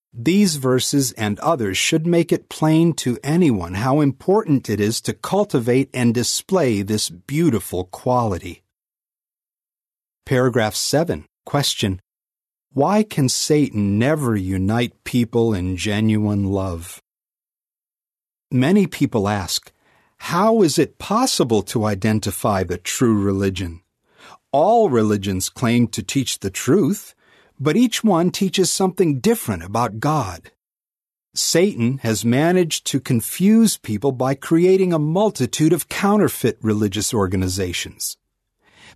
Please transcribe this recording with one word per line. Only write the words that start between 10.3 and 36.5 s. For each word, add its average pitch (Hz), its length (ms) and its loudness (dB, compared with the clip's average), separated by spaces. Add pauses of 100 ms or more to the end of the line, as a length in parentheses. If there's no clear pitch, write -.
seven, 135 500 -2 (200)
question, 110 560 -2 (720)
why 190 300 2
can 151 240 -2
Satan 107 680 0
never 127 380 0
unite 98 680 -2
people 117 480 0
in 92 240 -4
genuine 104 680 0
love? 95 580 -6 (1500)
Many 151 360 4
people 113 420 -2
ask, 98 420 -4 (460)
"How 220 440 2
is 156 160 2
it - 220 0
possible 180 640 0
to 107 220 -4
identify 104 760 -2
the 90 140 -6
true 110 440 0
religion? 98 600 -4 (720)
All 196 380 4
religions 104 600 0
claim 120 380 0
to - 160 -8
teach - 360 -4
the 98 120 -6
truth, 165 640 0 (440)
but 151 160 0
each 233 280 2
one 175 280 2
teaches 190 400 0
something 175 480 0
different 113 440 -2
about 110 360 -4
God." 123 520 -4 (840)
Satan 139 640 0
has 113 240 -2
managed 160 640 2
to 139 120 -2
confuse 196 800 2
people 113 340 -4
by 131 240 -2
creating 180 580 2
a 160 60 0
multitude 156 760 0
of - 160 -2
counterfeit 196 720 0